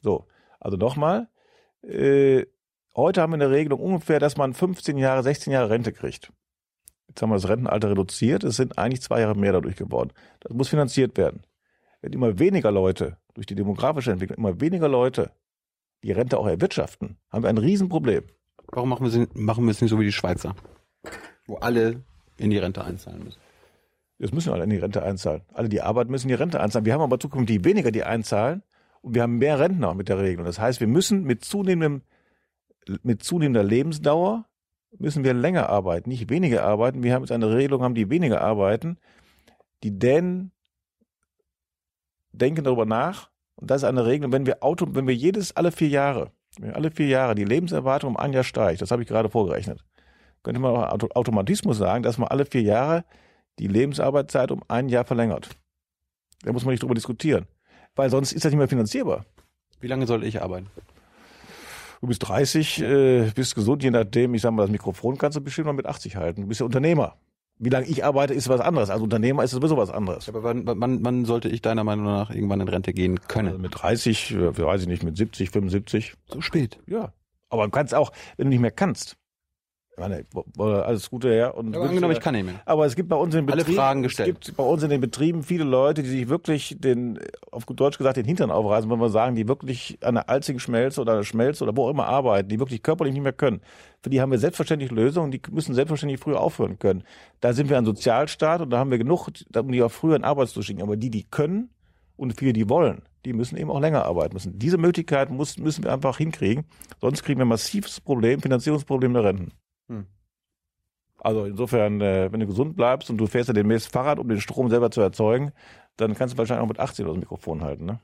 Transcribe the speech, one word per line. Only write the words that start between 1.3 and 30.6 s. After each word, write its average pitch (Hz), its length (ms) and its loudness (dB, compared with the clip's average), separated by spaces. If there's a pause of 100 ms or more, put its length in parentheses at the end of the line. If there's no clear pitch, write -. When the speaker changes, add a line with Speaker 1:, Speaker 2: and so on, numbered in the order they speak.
Speaker 1:
äh, 139 640 4 (500)
heute 175 260 2
haben 165 100 2
wir 165 40 -2
eine 143 140 4
Regelung 143 300 2
ungefähr, 180 400 0
dass - 180 2
man 135 160 0
fünfzehn 175 440 -2
Jahre, 131 260 2
sechzehn 143 280 -2
Jahre 127 200 2
Rente 113 220 0
kriegt. - 380 -10 (760)
Jetzt - 140 -10
haben 110 80 0
wir 107 60 4
das 95 140 0
Rentenalter 110 400 0
reduziert, 101 540 0
es 110 140 -2
sind 127 200 -2
eigentlich 127 240 -2
zwei 117 200 0
Jahre 107 140 2
mehr 101 180 2
dadurch 87 240 0
geworden. 60 340 -4 (300)
Das - 120 -12
muss 127 160 -2
finanziert 135 480 2
werden. 85 240 0 (600)
Wenn - 120 -10
immer 120 240 0
weniger 165 340 4
Leute, 92 460 0 (160)
durch - 140 -14
die 196 80 -8
demografische 139 560 -2
Entwicklung, 92 260 -4
immer 98 240 -2
weniger 165 260 0
Leute 127 440 0 (720)
die 107 80 -4
Rente 113 260 0
auch 107 100 0
erwirtschaften, - 680 -4 (140)
haben 113 120 -4
wir 98 60 2
ein 113 100 2
Riesenproblem. 160 640 2 (440)
Speaker 2:
Warum 123 220 -4
machen 127 160 -2
wir 117 160 2
es, 117 140 0
machen 113 300 0
wir 113 60 4
es 107 100 0
nicht 113 100 4
so 110 80 2
wie 107 60 4
die 101 60 0
Schweizer, 90 440 -4 (880)
wo 107 120 -12
alle 117 460 0 (340)
in 107 120 0
die 104 80 2
Rente 92 260 -4
einzahlen - 400 -12
müssen? - 160 -20 (760)
Speaker 1:
Das - 140 -4
müssen 165 200 0
alle 87 120 0
in 95 80 -2
die 104 60 2
Rente 101 260 -2
einzahlen. 92 380 -2 (120)
Alle, 113 160 -2
die 104 120 0
arbeiten, 117 300 0
müssen 131 160 -4
die 127 60 2
Rente 151 260 0
einzahlen. 107 260 0
Wir 113 80 4
haben 151 80 2
aber 127 180 2
zukünftig 113 440 0
weniger, 165 280 4
die 110 120 0
einzahlen 113 600 0 (380)
und 120 120 -8
wir 120 80 4
haben 120 160 0
mehr 139 220 4
Rentner 151 340 2
mit 95 160 -6
der 95 100 2
Regelung. 90 260 0
Das 87 140 -6
heißt, 123 200 0